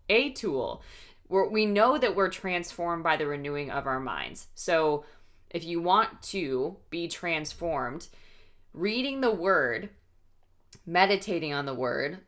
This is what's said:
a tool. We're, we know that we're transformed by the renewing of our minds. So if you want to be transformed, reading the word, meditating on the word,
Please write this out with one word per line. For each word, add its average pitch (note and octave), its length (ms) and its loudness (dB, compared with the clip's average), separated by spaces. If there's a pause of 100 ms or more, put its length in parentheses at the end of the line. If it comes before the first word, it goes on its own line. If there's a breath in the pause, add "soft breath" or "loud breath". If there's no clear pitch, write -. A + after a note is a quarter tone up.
a B3+ 220 4
tool. C3 520 -4 (460 loud breath)
We're, F#3+ 180 4
we G#3+ 180 2
know G#3+ 320 6
that G3+ 180 2
we're F#3+ 140 4
transformed E3+ 760 -4
by D#3+ 120 4
the D3+ 120 0
renewing C#3+ 440 -4
of C3+ 160 -4
our C3 120 -2
minds. F2+ 540 -8
So D#3 520 2 (440 loud breath)
if E3+ 140 -6
you E3+ 180 -4
want F#3 420 2
to D3+ 520 -2 (140)
be E3+ 180 -6
transformed, D#3 1040 -4 (640 soft breath)
reading B3+ 480 -2
the B3 100 4
word, F3 580 2 (960)
meditating F3+ 680 2
on C#3+ 120 -2
the C#3 80 -4
word, C3 540 -2